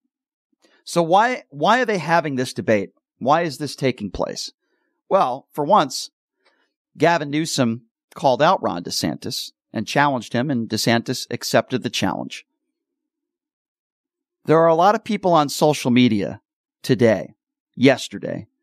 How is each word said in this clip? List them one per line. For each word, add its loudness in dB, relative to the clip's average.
So 0
why, 2
why 2
are -2
they 0
having 0
this -4
debate? 0
Why 2
is -6
this -8
taking -4
place? -8
Well, 0
for -4
once, 2
Gavin 2
Newsom -2
called 0
out 2
Ron -6
DeSantis -6
and -6
challenged 0
him, -2
and -4
DeSantis -2
accepted -2
the -6
challenge. -6
There 4
are 4
a 4
lot 4
of -8
people 0
on 2
social 0
media 2
today, 0
yesterday, -2